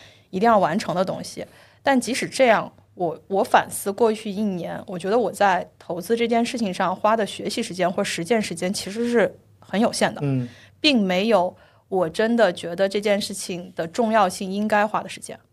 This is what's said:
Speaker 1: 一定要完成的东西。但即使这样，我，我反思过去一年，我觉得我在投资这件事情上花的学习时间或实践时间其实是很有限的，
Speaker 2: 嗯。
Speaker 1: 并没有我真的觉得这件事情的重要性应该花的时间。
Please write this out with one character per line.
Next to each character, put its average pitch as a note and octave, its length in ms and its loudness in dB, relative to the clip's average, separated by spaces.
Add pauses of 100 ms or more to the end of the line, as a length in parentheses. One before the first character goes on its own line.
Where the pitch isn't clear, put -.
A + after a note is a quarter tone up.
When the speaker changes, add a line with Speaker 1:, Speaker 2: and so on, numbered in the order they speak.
(320)
Speaker 1:
一 F#3 60 -6
定 G3 80 2
要 A3+ 140 6
完 E3+ 180 2
成 - 160 -4
的 F#3 120 0
东 E3+ 180 -6
西。 - 220 -12 (360)
但 C4+ 180 4
即 A#3+ 140 -4
使 F#3 140 -4
这 C4 200 4
样， F#3+ 220 4 (240)
我， F3 240 -4 (100)
我 G3 140 0
反 - 300 4
思 - 180 -6
过 G#3+ 220 2
去 G#3+ 180 -6
一 G3+ 140 -4
年， F3+ 420 -4
我 F#3 140 -10
觉 F3+ 100 -6
得 A3 80 2
我 G#3 140 0
在 G3 360 2 (120)
投 F3 220 -8
资 A3+ 140 0
这 A#3 120 0
件 A#3 180 2
事 B3 120 -6
情 G#3 160 -2
上 F3+ 200 0
花 G#3+ 220 2
的 A3 100 0
学 G3 240 -8
习 A3+ 140 -4
时 F#3 100 -8
间 F3+ 180 0
或 G3+ 120 -2
实 F3+ 200 -4
践 A3 180 2
时 G3+ 120 -6
间 F3+ 180 -4
其 G3 200 -6
实 A#3 180 -4
是 A#3 240 2 (260)
很 - 200 -4
有 A#3 140 2
限 - 200 0
的， - 80 -12
Speaker 2:
嗯。 C3 260 -2 (320)
Speaker 1:
并 C#4 220 4
没 F#3+ 280 2
有 F#3+ 260 2 (320)
我 F3+ 200 0
真 A3 280 0
的 G#3+ 180 4
觉 E3+ 220 -8
得 G3 120 2
这 G3+ 140 -2
件 G3+ 180 2
事 G3+ 140 -8
情 F#3 420 -10
的 E3 120 -4
重 A3 240 0
要 G#3+ 180 6
性 F#3+ 220 -6
应 G#3 160 -2
该 G#3 180 2
花 G3+ 160 -4
的 F3+ 80 -14
时 - 100 -14
间。 - 180 -14 (160)